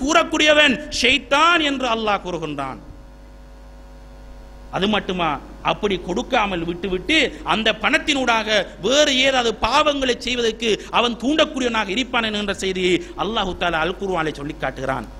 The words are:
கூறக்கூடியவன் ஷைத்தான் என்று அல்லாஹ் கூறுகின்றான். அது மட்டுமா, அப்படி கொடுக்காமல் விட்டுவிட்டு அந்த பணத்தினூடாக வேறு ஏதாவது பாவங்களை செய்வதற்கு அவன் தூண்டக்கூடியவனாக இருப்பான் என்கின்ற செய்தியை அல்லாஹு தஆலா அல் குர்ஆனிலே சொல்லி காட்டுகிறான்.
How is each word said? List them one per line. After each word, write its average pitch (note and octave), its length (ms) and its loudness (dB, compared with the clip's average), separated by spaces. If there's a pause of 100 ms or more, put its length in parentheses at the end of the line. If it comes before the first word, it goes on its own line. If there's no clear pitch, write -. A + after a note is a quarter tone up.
கூறக்கூடியவன் D4+ 760 4 (240)
ஷைத்தான் D4 680 4
என்று B3+ 260 -2
அல்லாஹ் G#3+ 300 0
கூறுகின்றான். D3 540 -6 (2000)
அது F#3 180 2
மட்டுமா, F3+ 340 0 (400)
அப்படி F#3+ 260 0 (140)
கொடுக்காமல் G3 580 0
விட்டுவிட்டு F#3 480 -2 (380)
அந்த A3 160 2 (140)
பணத்தினூடாக B3 680 2 (360)
வேறு C#4 280 4 (140)
ஏதாவது B3 240 2 (120)
பாவங்களை C4+ 520 2 (100)
செய்வதற்கு A#3 440 -2 (280)
அவன் A#3 260 2
தூண்டக்கூடியவனாக B3+ 720 0
இருப்பான் A#3 320 -2
என்கின்ற G#3 260 -2 (120)
செய்தியை F#3 280 0 (300)
அல்லாஹு G3+ 280 -2 (100)
தஆலா E3+ 240 0
அல் F#3 160 -4
குர்ஆனிலே E3 380 -2
சொல்லி D3+ 160 -8
காட்டுகிறான். C3 520 -4 (120)